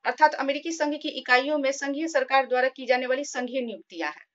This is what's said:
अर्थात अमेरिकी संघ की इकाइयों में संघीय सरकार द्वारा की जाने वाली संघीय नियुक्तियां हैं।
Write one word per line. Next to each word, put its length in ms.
अर्थात 280
अमेरिकी 380
संघ 240
की 140
इकाइयों 480
में 140
संघीय 360
सरकार 400
द्वारा 220
की 160
जाने 200
वाली 200
संघीय 360
नियुक्तियां 500
हैं। 240